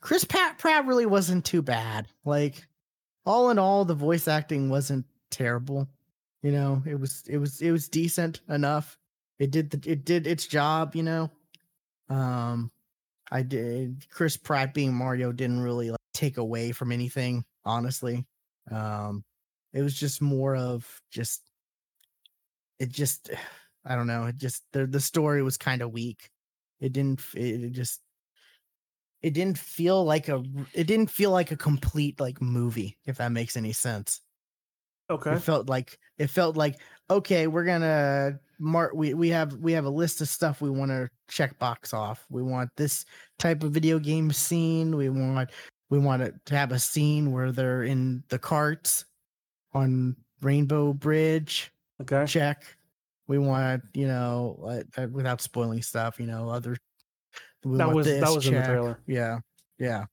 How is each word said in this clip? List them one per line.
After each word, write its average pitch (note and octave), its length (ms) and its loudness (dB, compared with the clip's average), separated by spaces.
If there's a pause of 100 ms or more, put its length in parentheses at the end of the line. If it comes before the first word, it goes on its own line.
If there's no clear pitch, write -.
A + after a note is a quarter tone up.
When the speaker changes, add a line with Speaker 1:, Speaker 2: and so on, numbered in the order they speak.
Speaker 1:
Chris F4 240 2
Pat-, F4+ 340 0
Pratt D#4 280 4
really B3 200 4
wasn't F3+ 380 4
too E3+ 180 2
bad. A2+ 460 -2 (160)
Like, D3 420 0 (580)
all A#3+ 260 6
in A3+ 80 4
all, G3 260 4
the E3+ 100 0
voice D3+ 320 0
acting D3+ 440 0
wasn't C3+ 360 -2 (240)
terrible. C3 580 -2 (540)
You C#3+ 100 2
know, C#3 340 2
it D3 120 -4
was, C3+ 300 -6
it D3 100 -2
was, C#3+ 220 -4
it E3 120 0
was D#3+ 160 0
decent E3 600 -2
enough. D3 500 0 (400)
It C#3 120 0
did D3+ 200 0
the, D3 200 -4
it D3 140 0
did E3 220 2
its D#3+ 200 -2
job, D3+ 500 0
you E3 60 0
know. D#3+ 280 -2 (760)
Um, A#2+ 640 -2 (600)
I B2+ 120 -2
did, B2+ 680 -6
Chris D#3+ 260 -2
Pratt C3+ 380 -2
being C#3 200 0
Mario B2 380 -2
didn't B2 280 -2
really, A#2+ 300 -2
like, A2+ 80 -6 (160)
take C#3 240 -2
away A#2 340 -2
from A#2+ 180 -4
anything, B2 540 -2 (200)
honestly. B2 600 -2 (460)
Um, G#2 540 -6 (480)
it C#3 100 -2
was C#3+ 120 0
just C#3+ 280 -4
more C3+ 340 2
of B2 440 -6 (100)
just, - 320 -6 (1400)
it B2+ 100 -2
just, - 420 -4 (280)
<sighs> - 260 -20
I C3 100 -4
don't A#2+ 120 0
know. A#2 200 -2
It B2 120 -4
just, C3 340 -8
the, C3+ 140 0
the C3+ 140 0
story D3 420 2
was C3 140 0
kinda B2 320 -2
weak. A#2 420 -8 (500)
It C3 120 -2
didn't C3+ 280 0
f-, - 160 -14
it, A#2+ 280 -4
it A#2+ 80 -6
just, B2 280 -6 (1200)
it D#3 120 0
didn't F3+ 240 0
feel F3+ 460 2
like D#3 240 2
a, C3+ 140 -2 (300)
it E3 140 0
didn't A3 240 4
feel G3+ 220 2
like F3+ 180 4
a D#3 60 -4
complete, D3 640 0
like, C3 200 -4
movie, A#2+ 640 -2
if C3 140 -6
that A#2+ 140 -2
makes A#2 240 -4
any A2+ 160 -4
sense. A2 480 -4 (880)
Speaker 2:
Okay. D3+ 220 -2
Speaker 1:
It E3+ 80 2
felt C#3 300 2
like, B2+ 280 -2 (200)
it D3 100 0
felt D#3+ 280 2
like, D3+ 240 2 (280)
"Okay, F#3 380 4
we're E3 180 2
gonna C#3+ 760 2 (200)
mark, E3 360 2
we, D3+ 200 0
we E3 160 4
have, D#3+ 240 0
we D#3+ 180 0
have D#3 140 2
a C#3 40 0
list D#3 300 0
of D3+ 80 -2
stuff - 320 0
we D3 100 -2
wanna C3+ 380 -2 (200)
check - 300 -2
box - 360 -4
off. G#2+ 340 -6
We B2 140 -6
want B2+ 340 -2
this - 300 -2 (320)
type E3 260 0
of D3+ 80 -2
video D#3+ 260 2
game D#3 340 0
scene. D#3+ 640 0
We C#3 120 0
want, C3 420 0 (380)
we C#3+ 100 4
want C3 240 4
it - 120 -4 (120)
to C#3+ 100 0
have C#3 160 2
a B2+ 60 0
scene D3+ 540 2
where B2+ 200 0
they're B2+ 320 0
in B2+ 440 0
the B2+ 100 -2
carts - 680 0 (640)
on B2+ 420 2 (280)
Rainbow C#3+ 500 2
Bridge. D#3 800 0 (300)
Speaker 2:
Okay. C#3 240 0
Speaker 1:
Check. D3 500 -2 (500)
We C#3 120 0
want, C3 460 0 (100)
you C#3 120 0
know, B2 560 -2 (340)
uh, C3 60 -6
uh, B2 60 -4
without B2+ 320 -2
spoiling A#2 420 -2
stuff, A#2 380 -4
you A#2+ 60 -4
know, A2+ 240 -6
other, A#2+ 260 -6 (880)
we C3 140 0
Speaker 2:
That E3 80 4
Speaker 1:
want D#3+ 100 4
Speaker 2:
was, D3+ 100 4
that C#3+ 140 4
Speaker 1:
this, D#3 140 6
Speaker 2:
was C#3 120 2
in C3 80 6
the B2+ 60 4
Speaker 1:
check." C3 60 2
Speaker 2:
trailer. A#2+ 400 0
Speaker 1:
Yeah. A#2 320 -2 (400)
Yeah. A2+ 340 -2